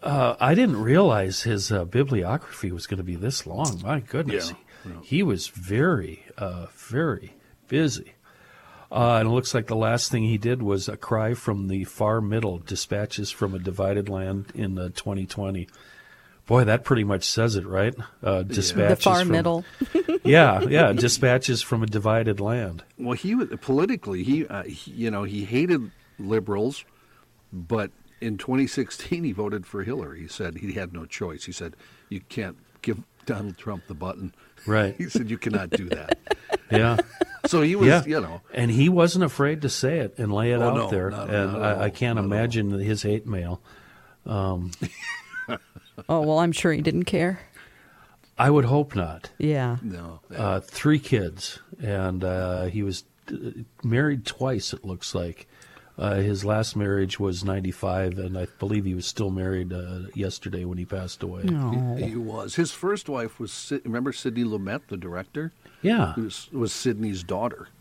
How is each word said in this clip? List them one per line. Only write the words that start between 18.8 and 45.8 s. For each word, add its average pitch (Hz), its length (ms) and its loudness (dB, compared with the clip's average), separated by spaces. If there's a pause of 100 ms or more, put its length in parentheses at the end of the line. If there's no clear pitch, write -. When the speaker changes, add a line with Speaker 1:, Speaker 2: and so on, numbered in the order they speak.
Speaker 3:
The - 60 -4
Far 180 160 8
Speaker 1:
from 180 100 2
Speaker 3:
Middle. 170 340 2 (300)
Speaker 1:
<laughs> 339 300 0
Yeah, 139 380 8
yeah, 139 300 6
Dispatches 123 720 2
from 113 220 0
a - 20 0
Divided 107 540 2
Land. 101 420 -2 (160)
Speaker 2:
Well, 120 180 -4
he 208 200 -2
was, 247 140 0 (100)
politically, 135 640 0
he, 143 240 2
uh, 98 160 -8
he, - 260 -14
you 117 220 -2
know, 101 100 -2
he 101 220 -4
hated 127 480 2 (260)
liberals, 104 680 0 (680)
but 95 400 -4 (280)
in 110 180 -4
twenty 131 300 0
sixteen, - 560 -4
he 131 80 -2
voted 101 340 -4
for 101 160 -8
Hillary. 107 380 -8
He 80 80 -12
said 85 300 -8
he 95 160 -6
had 90 180 -6
no 82 140 -12
choice. - 400 -8
He - 40 -12
said, 85 240 -10 (340)
"You 98 120 -8
can't - 360 -8 (240)
give 101 220 -4 (240)
Donald 101 320 -6
Trump 98 300 -10
the - 60 -10
button." 92 380 -8 (320)
Speaker 1:
Right. 107 300 2
Speaker 2:
<laughs> - 40 -20
He 175 100 -6
said, 117 200 -2
"You 113 100 -4
cannot 98 320 -2
do 92 180 -4
that." - 340 -2
Speaker 1:
<laughs> - 480 -6
Yeah. 113 280 4 (480)
Speaker 2:
So 170 160 4
he 160 120 4
was, - 140 8
Speaker 1:
Yeah. 160 180 8
Speaker 2:
you 151 140 0
know. 85 200 -6 (140)
Speaker 1:
And 120 160 2
he 131 180 6
wasn't 175 360 6
afraid 147 380 0
to 139 60 0
say 147 300 0
it 113 200 -4
and 104 140 0
lay 110 200 2
it 120 80 2
Speaker 2:
Oh, 120 80 4
Speaker 1:
out 127 80 2
Speaker 2:
no, 113 140 0
Speaker 1:
there. 95 200 0
Speaker 2:
not, 101 180 -8
Speaker 1:
And 101 240 2
Speaker 2:
not 107 100 -2
at 104 160 2
Speaker 1:
I, - 20 -2
I 101 60 0
Speaker 2:
all. 101 40 2
Speaker 1:
can't 120 260 -2
Speaker 2:
Not 107 80 0
at - 40 -
all. 98 40 0
Speaker 1:
imagine 110 380 0
his 101 320 -2
hate 107 240 0
mail. 90 340 -4 (640)
Um, 95 460 -2 (760)
<laughs> - 100 -6 (500)